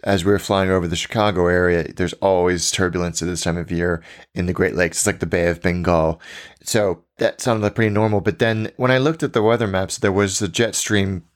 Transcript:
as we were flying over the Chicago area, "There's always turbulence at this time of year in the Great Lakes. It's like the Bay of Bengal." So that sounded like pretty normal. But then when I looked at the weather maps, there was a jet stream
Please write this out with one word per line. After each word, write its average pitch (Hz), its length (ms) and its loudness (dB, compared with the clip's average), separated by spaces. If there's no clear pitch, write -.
as 98 180 2
we 101 80 2
were 101 80 4
flying 95 300 0
over 92 180 2
the 82 80 -4
Chicago 95 520 0
area, 87 460 2
"There's 87 200 -4
always 90 580 0
turbulence 87 500 -2
at 82 60 -4
this 87 140 -6
time 85 160 -2
of 82 120 -8
year 85 320 -2
in 90 120 -4
the 90 80 -2
Great 90 220 0
Lakes. 85 240 -2
It's - 80 0
like 98 120 -2
the - 60 -4
Bay 87 240 0
of 85 120 -4
Bengal." 85 600 0
So 101 400 0
that - 240 -2
sounded 110 220 0
like 104 120 0
pretty 110 180 2
normal. 107 280 2
But 95 180 -2
then 113 380 0
when 127 140 2
I 131 60 4
looked 151 260 0
at 135 100 -4
the 110 100 2
weather 113 240 4
maps, 92 300 -2
there 101 160 0
was 98 280 2
a 104 60 -2
jet 104 260 0
stream 98 500 -2